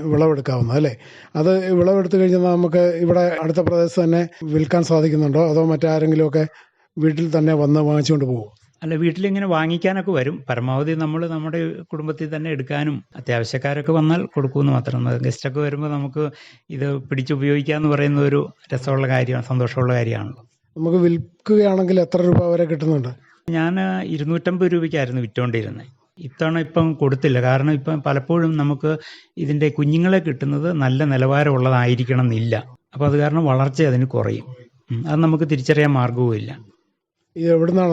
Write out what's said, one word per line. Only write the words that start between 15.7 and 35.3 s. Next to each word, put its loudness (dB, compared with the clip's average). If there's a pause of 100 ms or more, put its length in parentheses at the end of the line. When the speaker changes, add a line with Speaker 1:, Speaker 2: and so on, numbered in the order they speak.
Speaker 2:
നമുക്ക് -4 (520)
ഇത് -4 (220)
പിടിച്ചുപയോഗിക്കുക 0
എന്ന് 0
പറയുന്ന 2
ഒരു 2 (320)
രസമുള്ള -2
കാര്യമാണ്, -2
സന്തോഷമുള്ള 0
കാര്യമാണല്ലോ. -6 (360)
Speaker 1:
നമുക്ക് 0
വിൽക്കുകയാണെങ്കിൽ 2
എത്ര 0
രൂപ 4 (100)
വരെ 2
കിട്ടുന്നുണ്ട്? 0 (460)
Speaker 2:
ഞാൻ 0 (400)
ഇരുന്നൂറ്റമ്പത് -2
രൂപയ്ക്കായിരുന്നു -2
വിറ്റുകൊണ്ടിരുന്നത്. -6 (360)
ഇത്തവണ -2
ഇപ്പം 0 (140)
കൊടുത്തില്ല, 0 (100)
കാരണം 2
ഇപ്പം -4
പലപ്പോഴും 0
നമുക്ക് -2 (520)
ഇതിൻ്റെ 0
കുഞ്ഞുങ്ങളെ 2
കിട്ടുന്നത് -4 (140)
നല്ല 0
നിലവാരമുള്ളതായിരിക്കണം 2
എന്നില്ല. -2 (380)
അപ്പോൾ -2
അത് 2
കാരണം 0
വളർച്ച 0
അതിന് 2
കുറയും. -4 (460)
ഉം, -4
അത് 0
നമുക്ക് 2